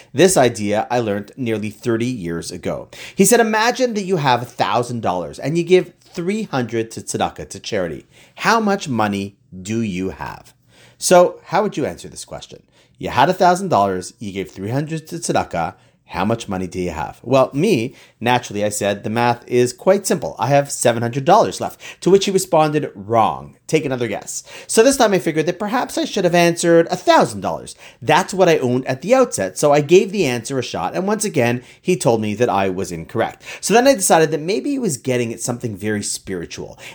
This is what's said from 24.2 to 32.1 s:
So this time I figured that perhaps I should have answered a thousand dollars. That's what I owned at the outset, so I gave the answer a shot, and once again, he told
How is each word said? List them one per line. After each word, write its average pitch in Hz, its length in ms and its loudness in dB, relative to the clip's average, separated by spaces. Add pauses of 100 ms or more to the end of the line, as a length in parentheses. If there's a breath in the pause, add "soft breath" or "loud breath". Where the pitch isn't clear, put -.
So - 160 4
this 269 140 4
time 214 160 4
I 180 60 2
figured 160 260 -2
that 175 120 -2
perhaps 226 400 -4
I 330 60 -2
should 202 220 -2
have 170 100 2
answered 170 560 4
a 180 60 -2
thousand 175 420 2
dollars. 82 360 -6 (260 loud breath)
That's 151 320 2
what 180 160 6
I 160 80 6
owned 127 300 0
at 131 140 -4
the 214 140 4
outset, 247 420 0
so 147 140 4
I 147 80 6
gave 180 320 4
the 190 140 0
answer 123 340 -2
a 117 40 -4
shot, 90 320 -6
and 180 120 -2
once 214 160 -2
again, 123 400 0 (180 loud breath)
he 185 140 2
told 127 240 2